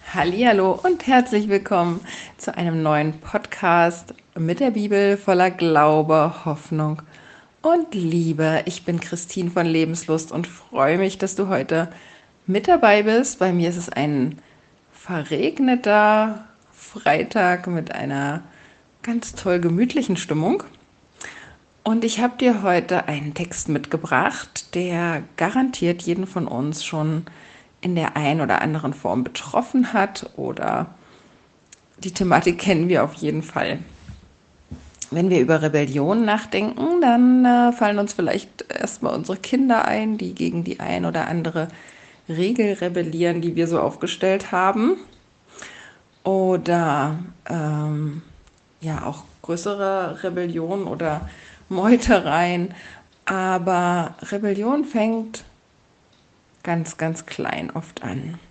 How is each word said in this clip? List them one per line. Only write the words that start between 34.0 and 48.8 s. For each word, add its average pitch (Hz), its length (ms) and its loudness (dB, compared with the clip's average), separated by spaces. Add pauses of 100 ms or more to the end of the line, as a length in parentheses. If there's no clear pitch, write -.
Wenn 170 200 2
wir 175 100 6
über 151 220 4
Rebellion 151 640 0
nachdenken, 214 760 0
dann, 247 440 6
äh, 240 260 6
fallen 208 260 0
uns 202 160 -2
vielleicht - 560 -4
erstmal - 460 -4
unsere 185 220 -4
Kinder 254 500 2
ein, 214 300 0
die 185 180 -8
gegen 170 280 -2
die - 160 -8
ein 175 260 -4
oder 165 220 -2
andere 165 420 -4 (580)
Regel 202 460 0
rebellieren, 170 680 -2
die 165 140 -2
wir 165 120 2
so 165 120 0
aufgestellt - 720 -2
haben. 196 460 2 (1300)
Oder, 170 960 2 (300)
ähm, 151 720 -2 (600)